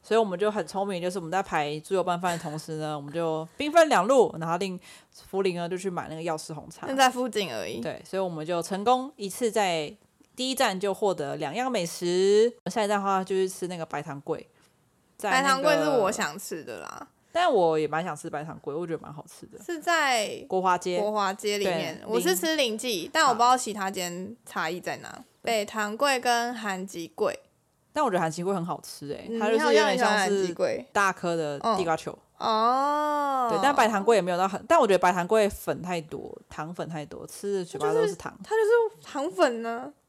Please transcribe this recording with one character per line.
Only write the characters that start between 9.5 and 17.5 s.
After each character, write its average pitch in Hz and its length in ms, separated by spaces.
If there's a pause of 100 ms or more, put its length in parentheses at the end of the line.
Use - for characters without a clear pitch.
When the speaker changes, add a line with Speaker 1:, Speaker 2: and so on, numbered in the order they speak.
Speaker 1:
在 180 420 (440)
第 254 140
一 262 40
站 233 240
就 196 160
获 196 180
得 143 240
两 151 160
样 247 180
美 214 140
食。 190 640 (180)
下 208 180
一 196 40
站 208 100
的 196 60
话 190 200
就 190 100
是 190 140
吃 185 180
那 180 100
个 165 80
白 151 160
糖 143 220
粿， - 200 (760)
在 214 140
那 254 60
个 262 60
Speaker 2:
白 - 0
糖 269 200
粿 302 200
是 285 180
我 196 120
想 170 260
吃 170 240
的 113 180
啦。 - 280 (220)
Speaker 1:
但 339 220